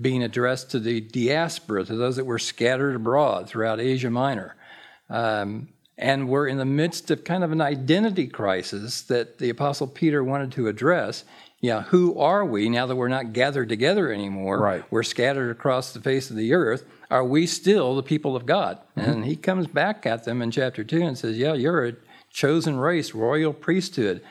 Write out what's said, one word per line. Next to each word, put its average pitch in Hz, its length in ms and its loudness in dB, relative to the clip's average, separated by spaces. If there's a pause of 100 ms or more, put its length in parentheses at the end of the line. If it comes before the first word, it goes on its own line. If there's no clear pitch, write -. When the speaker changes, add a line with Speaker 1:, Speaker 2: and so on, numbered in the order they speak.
Speaker 1:
being 127 220 2
addressed 123 480 -2
to 127 80 0
the 113 200 -2
diaspora, 123 840 -2
to 107 100 -6
those 123 220 0
that 135 100 -4
were 117 140 -2
scattered 131 560 0
abroad 113 520 2
throughout 110 300 -2
Asia 127 320 0
Minor, 120 460 -2 (520)
um, 110 600 -2 (280)
and 135 320 0
we're 139 200 0
in 135 80 -2
the 131 80 -2
midst 151 480 0
of 143 100 -2
kind 180 220 0
of 156 80 0
an 160 80 2
identity 151 640 2
crisis 101 760 -4
that 120 360 -2
the 131 120 -2
apostle 139 360 -2
Peter 147 380 0
wanted 135 280 -2
to 123 140 -2
address. 120 580 0 (360)
Yeah, 113 220 0
who 180 360 4
are 185 260 4
we 110 240 0
now 120 180 0
that 127 100 -2
we're 123 120 0
not 127 240 -4
gathered 127 360 0
together 139 440 2
anymore? 98 460 -2
Speaker 2:
Right. 101 320 2
Speaker 1:
We're 113 140 0
scattered 127 460 0
across 127 420 -2
the 117 80 -14
face 131 300 0
of 110 60 -8
the 113 160 2
earth. 131 300 2 (280)
Are 127 140 4
we 151 220 2
still 170 480 2
the 135 80 -2
people 147 320 -2
of 123 120 -6
God? 147 320 0 (180)
Speaker 2:
Mm-hmm. - 140 0
Speaker 1:
And 113 140 -2
he 147 120 -2
comes 185 320 0
back 180 360 0
at 117 200 -2
them 120 180 -2
in 117 80 -2
chapter 123 320 -2
two 156 200 0
and 147 140 -2
says, 113 220 -4
"Yeah, 147 160 2
you're 143 320 0
a 120 60 -4 (400)
chosen 151 440 2
race, 151 380 0
royal 147 380 2
priesthood. 147 800 -2